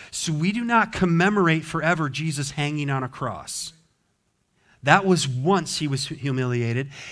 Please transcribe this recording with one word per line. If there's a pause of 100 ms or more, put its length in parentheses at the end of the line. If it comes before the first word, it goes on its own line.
(120)
So
we
do
not
commemorate
forever
Jesus
hanging
on
a
cross. (1080)
That
was
once
he
was
humiliated. (200)